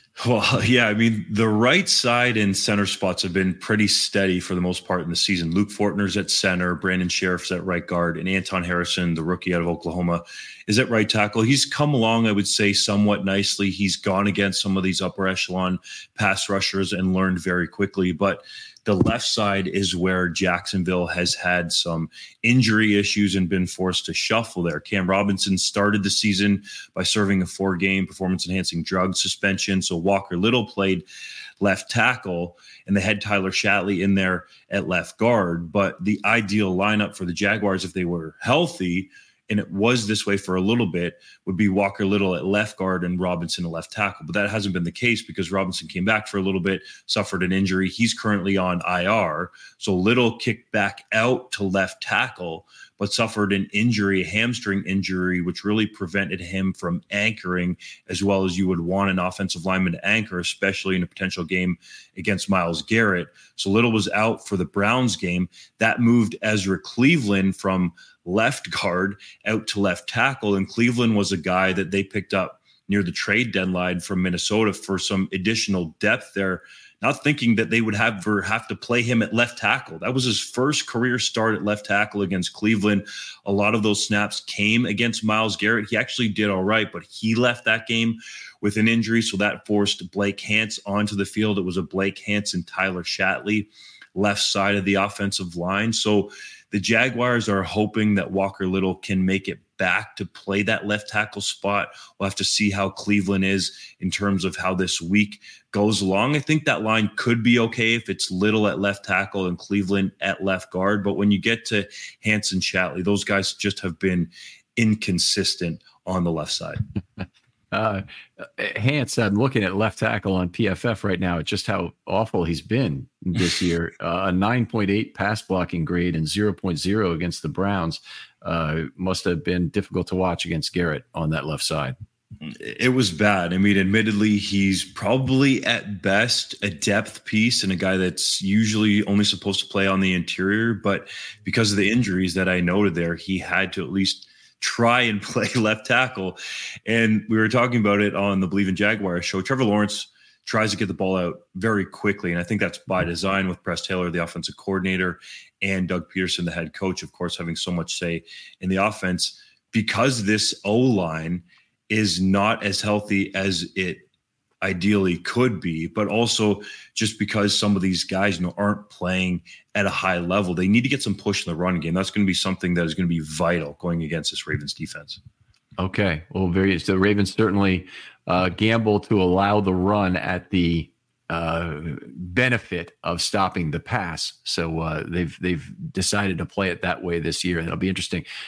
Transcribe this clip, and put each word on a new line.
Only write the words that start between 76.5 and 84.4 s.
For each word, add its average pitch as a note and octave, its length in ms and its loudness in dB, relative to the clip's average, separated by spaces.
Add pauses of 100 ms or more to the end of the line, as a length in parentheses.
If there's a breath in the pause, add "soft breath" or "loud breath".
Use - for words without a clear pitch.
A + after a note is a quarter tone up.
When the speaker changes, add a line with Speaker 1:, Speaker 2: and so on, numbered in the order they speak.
Speaker 1:
not C3+ 220 0
thinking B2+ 320 4
that G#2+ 140 0
they A2+ 100 2
would A2 160 0
have, A2+ 220 0
ever G2 240 0
have G#2+ 260 -2
to G#2+ 80 -6
play A#2+ 260 0
him A#2 200 2
at G2+ 120 -2
left A#2 240 0
tackle. G#2 420 -2
That G#2 140 -4
was B2+ 120 0
his A2 160 0
first C#3 460 -2
career B2 320 0
start A2 360 0
at - 80 -4
left G#2 220 -2
tackle G2+ 360 0
against F#2 300 -2
Cleveland. G#2 560 2 (380 loud breath)
A G2 80 -4
lot G#2 220 2
of A2 60 2
those G#2 240 2
snaps G#2 360 -2